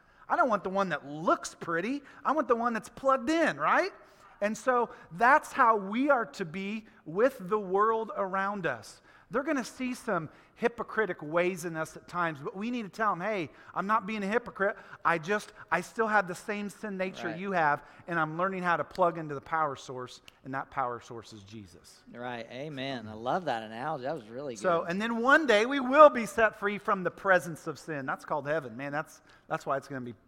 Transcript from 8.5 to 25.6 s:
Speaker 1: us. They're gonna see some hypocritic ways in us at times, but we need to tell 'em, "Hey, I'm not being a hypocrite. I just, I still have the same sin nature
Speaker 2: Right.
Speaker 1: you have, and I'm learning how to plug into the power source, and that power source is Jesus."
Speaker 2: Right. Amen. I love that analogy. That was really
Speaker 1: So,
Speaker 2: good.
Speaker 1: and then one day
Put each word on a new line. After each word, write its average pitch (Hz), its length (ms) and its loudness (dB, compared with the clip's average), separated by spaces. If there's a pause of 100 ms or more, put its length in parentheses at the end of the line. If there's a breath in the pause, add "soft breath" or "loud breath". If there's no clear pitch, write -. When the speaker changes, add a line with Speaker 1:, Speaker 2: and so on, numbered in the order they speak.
Speaker 1:
us. 120 360 -6 (300 loud breath)
They're 247 120 -2
gonna 277 200 0
see 254 300 -8
some 175 360 -4 (260 loud breath)
hypocritic 214 680 -2
ways 170 440 0
in 165 120 -6
us 160 180 -6
at - 120 -18
times, 165 360 -2
but 185 120 -10
we 208 160 -6
need 247 120 -4
to 190 60 -12
tell 214 240 0
'em, 170 80 -6
"Hey, 190 280 -2 (260 loud breath)
I'm 185 120 -4
not 220 200 0
being 214 160 -4
a 190 40 -2
hypocrite. 220 480 -2 (300 loud breath)
I 170 140 2
just, 202 340 -4 (180 loud breath)
I 175 100 2
still 226 260 -2
have 208 200 4
the 175 80 -8
same 208 340 -6
sin 196 280 -10
nature 185 300 -4
Speaker 2:
Right. - 100 -6
Speaker 1:
you 196 160 -6
have, 147 280 2 (260 loud breath)
and 170 120 -2
I'm 156 180 -2
learning 185 260 -2
how 175 120 2
to 147 80 -2
plug 170 340 2
into 151 180 -8
the 135 60 -10
power 156 360 -2
source, 127 420 -12 (240 loud breath)
and 131 100 -10
that 139 180 -6
power 120 280 -4
source 113 320 -16
is 107 120 -18
Jesus." 98 580 -20 (100)
Speaker 2:
Right. 120 400 -10
Amen. 131 560 -8
I 107 60 -12
love 131 320 -4
that 117 180 -4
analogy. 123 400 -8
That 143 120 -4
was 110 140 -12
really 127 280 -10
Speaker 1:
So, 170 240 0
Speaker 2:
good. 170 100 -6
Speaker 1:
and 190 100 -4
then 233 180 -2
one 285 260 6
day 220 220 6